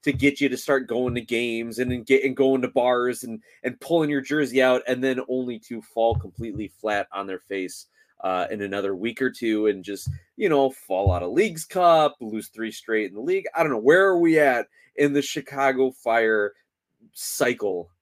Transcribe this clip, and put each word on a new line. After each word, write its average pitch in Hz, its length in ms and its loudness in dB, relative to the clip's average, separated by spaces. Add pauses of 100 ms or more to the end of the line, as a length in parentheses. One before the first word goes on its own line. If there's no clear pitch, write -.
to 147 100 2
get 139 260 2
you 139 80 2
to 123 80 -2
start 131 320 -2
going 123 280 -2
to 120 60 -4
games 117 580 -4
and, 123 120 -2
and 120 140 -6
get, 131 180 4
and 131 120 -2
going 135 260 4
to 123 80 -2
bars 123 540 0
and, 113 180 -12 (220)
and 127 180 -6
pulling 160 280 0
your 143 120 -2
jersey 131 420 0
out, 127 240 2
and 127 160 -2
then 131 240 0
only 127 320 -6
to 113 220 -12
fall 113 340 0
completely 101 540 -8
flat 104 420 -4
on 98 160 -8
their 95 140 -8
face, 95 460 -8 (360)
uh, 92 260 0
in 104 120 -6
another 98 340 -2
week 113 260 -6
or 127 80 2
two 110 380 0
and 95 160 0
just, 101 260 -10 (280)
you 214 100 0
know, 139 220 4
fall 185 420 -2
out 87 120 -2
of 90 80 -6
Leagues 165 340 -2
Cup, 165 560 4
lose 107 260 -8
three 110 240 -8
straight 107 380 -4
in 92 60 -18
the 104 60 -12
league? 180 320 -2
I 165 100 0
don't 156 100 0
know. 117 60 -2
Where 165 280 6
are 185 100 4
we 165 220 6
at 127 280 4 (280)
in 147 160 2
the 143 100 2
Chicago 135 720 0
Fire 110 640 0 (580)
cycle 101 800 -4 (100)